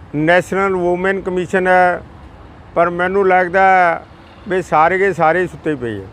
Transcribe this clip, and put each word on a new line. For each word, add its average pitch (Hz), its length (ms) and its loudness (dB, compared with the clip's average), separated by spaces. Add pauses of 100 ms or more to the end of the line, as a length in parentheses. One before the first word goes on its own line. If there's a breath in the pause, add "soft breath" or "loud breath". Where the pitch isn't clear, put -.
(160)
ਨੈਸ਼ਨਲ 180 600 0
ਵੂਮਨ 180 460 -4
ਕਮਿਸ਼ਨ 180 460 -4
ਹੈ, 180 340 2 (760)
ਪਰ 170 140 2
ਮੈਨੂੰ 185 380 0
ਲੱਗਦਾ 185 340 2
ਹੈ 185 400 2 (480)
ਵੀ 185 120 -2
ਸਾਰੇ 165 360 2
ਕੇ 190 160 0
ਸਾਰੇ 165 340 0
ਸੁੱਤੇ 151 280 -6
ਪਏ 117 240 -6
ਹੈ। 95 140 -12